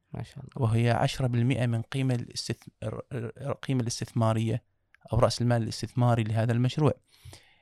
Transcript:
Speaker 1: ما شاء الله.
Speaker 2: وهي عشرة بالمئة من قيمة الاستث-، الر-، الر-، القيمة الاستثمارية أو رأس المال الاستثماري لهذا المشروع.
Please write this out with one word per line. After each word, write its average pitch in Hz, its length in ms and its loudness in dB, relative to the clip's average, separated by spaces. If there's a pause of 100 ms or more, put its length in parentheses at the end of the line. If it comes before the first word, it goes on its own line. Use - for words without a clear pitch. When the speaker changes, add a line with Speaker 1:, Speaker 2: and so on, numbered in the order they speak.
(140)
Speaker 1:
ما - 100 -8
شاء - 140 -16
الله. 131 320 -4
Speaker 2:
وهي 117 220 4
عشرة 135 360 0
بالمئة 120 380 2
من 117 160 0
قيمة 131 340 -2
الاستث-، - 520 -8 (160)
الر-، 113 180 -8 (100)
الر-، 117 200 -8 (100)
القيمة 135 400 -2
الاستثمارية 113 840 0 (500)
أو 110 60 2
رأس - 220 4
المال 120 220 2
الاستثماري 120 600 0
لهذا 110 280 0
المشروع. 127 420 2 (680)